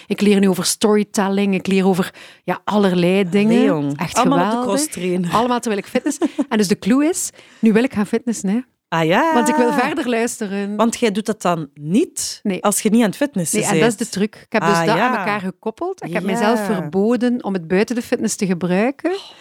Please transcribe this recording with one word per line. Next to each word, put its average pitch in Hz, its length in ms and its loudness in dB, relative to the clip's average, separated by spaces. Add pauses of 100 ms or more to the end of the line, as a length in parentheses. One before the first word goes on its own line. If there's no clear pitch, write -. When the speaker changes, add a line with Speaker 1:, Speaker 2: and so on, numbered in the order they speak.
Speaker 1:
ik 202 140 -4
leer 202 180 4
nu 196 100 4
over 180 160 0
storytelling, 202 880 0
ik 180 140 -4
leer 190 200 2
over, 185 260 0 (300)
ja, 175 200 -4
allerlei 185 680 2
dingen. 208 240 2
Speaker 2:
Allee, 240 120 4
jong. 143 340 0
Speaker 1:
Echt - 180 -6
Speaker 2:
Allemaal 226 200 6
op 175 60 4
de 196 60 0
Speaker 1:
geweldig. 240 260 -2
Speaker 2:
cross-trainer. 185 580 -2
Speaker 1:
Allemaal 240 260 2
terwijl 208 220 -2
ik - 80 -10
fitness. - 300 -2
Speaker 2:
<laughs> 320 80 0 (220)
Speaker 1:
En 226 80 0
dus 214 100 2 (100)
de - 20 -8
clue 262 300 2
is, - 200 -4 (300)
nu 220 140 4
wil 220 100 4
ik 262 100 -2
gaan 208 140 -2
fitnessen, 226 420 -4
hè. 214 100 0 (280)
Speaker 2:
Ah 165 180 0
ja. 262 280 2
Speaker 1:
Want 240 160 2
ik 302 60 2
wil 247 180 2
verder 277 360 -2
luisteren. 208 680 -4
Speaker 2:
Want 220 240 0
jij 226 120 0
doet 208 140 -4
dat 208 160 -4
dan 165 320 -2
niet - 680 -4
Speaker 1:
Nee. 185 200 -4
Speaker 2:
als 208 180 0
je 220 80 0
niet 220 120 4
aan 220 60 2
het 175 100 -4
fitnessen 202 420 -2
Speaker 1:
Nee, 143 100 -2
en 196 100 2
dat 156 100 4
is 220 60 -2
Speaker 2:
bent. - 160 -6
Speaker 1:
de - 80 -8
truc. 214 160 -4
Ik - 160 -20
heb - 100 0
dus 165 100 2
Speaker 2:
Ah 165 140 2
Speaker 1:
dat - 100 2
Speaker 2:
ja. 233 140 2
Speaker 1:
aan 247 80 -2
elkaar 208 220 -4
gekoppeld. 226 640 -8
Ik 160 100 -8
heb 208 100 -4
Speaker 2:
Ja. 190 80 -2
Speaker 1:
mezelf 214 340 0
verboden 208 800 0
om 202 100 -4
het 170 140 -6
buiten 202 280 0
de 240 60 -4
fitness 233 340 -2
te 214 100 -4
gebruiken. 190 680 0
Speaker 2:
Oh, 392 60 -4 (240)